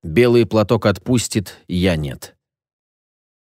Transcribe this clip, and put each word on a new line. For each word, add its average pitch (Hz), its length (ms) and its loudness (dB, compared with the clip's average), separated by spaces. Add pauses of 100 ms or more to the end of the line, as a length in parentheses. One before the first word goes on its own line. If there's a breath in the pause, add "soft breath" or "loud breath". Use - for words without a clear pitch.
Белый 117 420 4
платок 107 400 0
отпустит, 107 720 -2 (120)
я 90 280 0
нет. 71 400 -10 (1160)